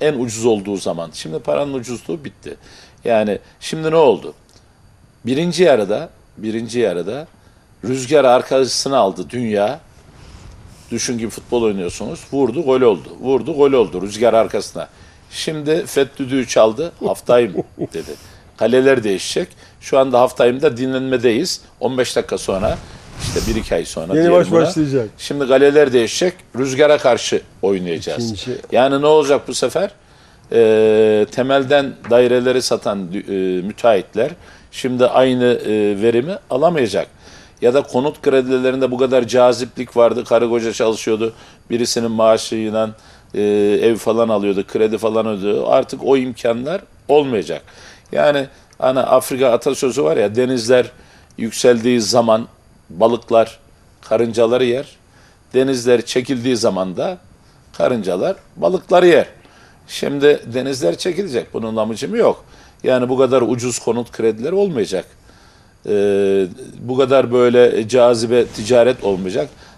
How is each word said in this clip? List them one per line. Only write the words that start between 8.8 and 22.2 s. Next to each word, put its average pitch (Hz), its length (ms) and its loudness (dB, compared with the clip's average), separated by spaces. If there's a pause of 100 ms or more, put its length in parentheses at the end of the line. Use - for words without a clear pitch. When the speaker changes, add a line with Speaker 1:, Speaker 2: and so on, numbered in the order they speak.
Speaker 1:
aldı 95 320 0
dünya. 117 500 -2 (1120)
Düşün 117 280 -6
ki 113 100 -8
futbol - 340 -4
oynuyorsunuz. 104 560 -6 (140)
Vurdu, 135 320 0
gol 131 160 2
oldu. 104 280 2 (120)
Vurdu, 127 340 -2
gol 139 160 4
oldu. 92 300 0
Rüzgar 104 320 0
arkasına. 98 540 -2 (440)
Şimdi 156 540 -4
Fed 139 220 0 (120)
düdüğü 131 280 -2
çaldı. 120 440 2 (140)
"Half - 200 -6
time," 120 280 2
Speaker 2:
<laughs> - 400 -8
Speaker 1:
dedi. 78 180 -10 (460)
Kaleler 127 460 2
değişecek. 104 440 -4 (340)
Şu - 180 0
anda 131 200 2
half 123 180 2
time'da 131 400 0
dinlenmedeyiz. 131 840 -2 (180)
On 127 180 -2
beş 123 180 -2
dakika 107 220 -4